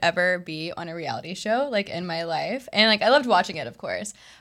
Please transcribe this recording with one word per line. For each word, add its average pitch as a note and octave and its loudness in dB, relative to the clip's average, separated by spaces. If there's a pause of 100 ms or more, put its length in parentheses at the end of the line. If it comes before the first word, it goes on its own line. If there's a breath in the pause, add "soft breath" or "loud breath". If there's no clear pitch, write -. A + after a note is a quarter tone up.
ever F3+ 4
be D#3+ -6
on E3+ -8
a E3 -8
reality D#3+ -6
show, A#3+ 0
like, G3+ 0
in F3 -4
my E3 -4
life. E3+ -4
And, G#3+ 4
like, G#3+ 2
I G#3 6
loved C4+ 6
watching F#3+ 2
it, C#3 -6
of A#2+ -12
course. - -6 (260 soft breath)